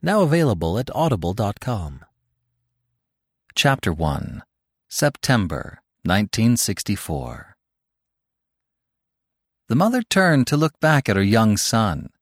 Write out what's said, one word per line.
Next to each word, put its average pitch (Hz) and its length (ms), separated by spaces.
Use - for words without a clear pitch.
Now 202 200
available 123 560
at 131 160
audible 107 400
dot 104 260
com. 80 440
Chapter 135 400
one, 76 500
September 107 920
nineteen 107 540
sixty-four. 78 960
The 113 60
mother 226 260
turned 170 460
to 147 100
look 156 220
back 156 280
at 104 80
her 98 80
young 107 320
son 101 540